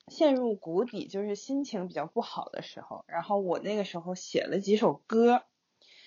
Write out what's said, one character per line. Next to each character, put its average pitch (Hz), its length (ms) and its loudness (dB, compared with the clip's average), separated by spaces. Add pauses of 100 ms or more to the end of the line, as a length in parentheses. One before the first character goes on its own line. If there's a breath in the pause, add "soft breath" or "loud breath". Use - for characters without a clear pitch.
陷 294 260 4
入 247 200 0
谷 180 300 0
底， 214 240 -8
就 196 140 -4
是 208 120 -4
心 277 300 -4
情 185 240 -6
比 175 60 -12
较 156 120 -4
不 226 140 -4
好 - 300 -6
的 - 120 -8
时 - 180 -16
候， - 280 -14
然 170 140 -6
后 202 180 2
我 180 180 0
那 208 180 -4
个 202 80 0
时 180 140 -8
候 180 160 -6
写 - 300 -2
了 190 160 -2
几 196 160 4
首 196 300 2
歌， 233 360 6 (640 soft breath)